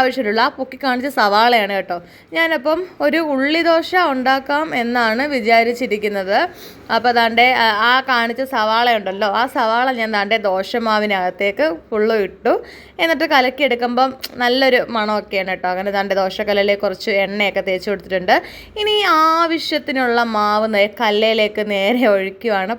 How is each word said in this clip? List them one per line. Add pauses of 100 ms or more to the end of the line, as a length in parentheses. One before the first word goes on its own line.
ആവശ്യമില്ലല്ലോ.
ആ
പൊക്കി
കാണിച്ച (100)
സവാളയാണ്
കേട്ടോ. (400)
ഞാനപ്പം (260)
ഒരു (140)
ഉള്ളിദോശ (220)
ഉണ്ടാക്കാം
എന്നാണ് (100)
വിചാരിച്ചിരിക്കുന്നത്. (580)
അപ്പോൾ
ദാണ്ടെ, (180)
ആ, (240)
ആ (160)
കാണിച്ച (140)
സവാള (100)
ഉണ്ടല്ലോ, (120)
ആ (140)
സവാള (120)
ഞാൻ
ദാണ്ടെ (120)
ദോശമാവിനകത്തേക്ക് (220)
ഫുള്ളും
ഇട്ടു. (500)
എന്നിട്ട്
കലക്കിയെടുക്കുമ്പം (340)
നല്ലൊരു (160)
മണമൊക്കെയാണ്
കേട്ടോ.
അങ്ങനെ
ദാണ്ടെ
ദോശക്കല്ലിൽ
കുറച്ച് (120)
എണ്ണയൊക്കെ
തേച്ച്
കൊടുത്തിട്ടുണ്ട്. (460)
ഇനി (260)
ആവശ്യത്തിനുള്ള (160)
മാവ്
നേ-, (100)
കല്ലിലേക്ക്
നേരെ (120)
ഒഴിക്കുവാണ്,